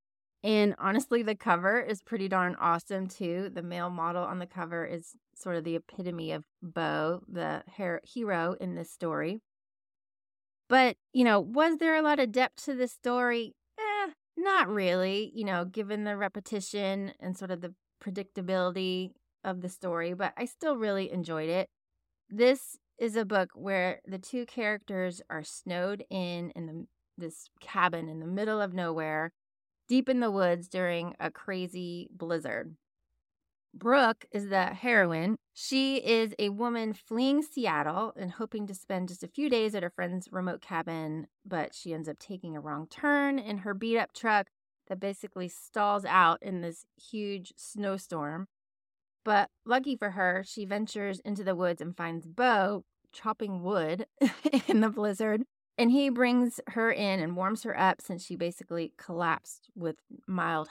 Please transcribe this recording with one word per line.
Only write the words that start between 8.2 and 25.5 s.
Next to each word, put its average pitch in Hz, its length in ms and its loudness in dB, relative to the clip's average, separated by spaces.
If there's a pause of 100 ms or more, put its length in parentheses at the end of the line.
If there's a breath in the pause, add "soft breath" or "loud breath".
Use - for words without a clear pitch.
in 180 160 -6
this 170 160 -8
story. 165 520 -4 (1200)
But, 254 300 6 (160)
you 254 120 6
know, 214 160 8
was 294 360 4
there 320 180 2
a 311 80 4
lot 294 180 4
of 233 120 0
depth - 320 0
to 285 100 -4
this 247 180 -2
story? 240 600 0 (260)
Eh, 415 320 -2 (280)
not 359 300 4
really, 190 640 2
you 220 100 -4
know, 180 220 0
given 208 380 -4
the 208 120 -2
repetition 196 1040 -4
and 185 160 -6
sort 185 140 -8
of 175 100 -6
the 180 140 -10 (280)
predictability 185 1080 -2 (340)
of 185 160 -4
the 180 80 -6
story, 175 460 -4
but 185 240 -2
I 247 80 -4
still 294 300 -2
really 202 360 0
enjoyed 160 380 -2
it. 185 180 0 (600)
This 247 480 4 (200)
is 220 180 0
a 226 80 2
book 190 300 2
where 185 520 0
the 190 120 -8
two 240 280 -6
characters 202 840 -2
are 156 160 -6
snowed 185 680 -4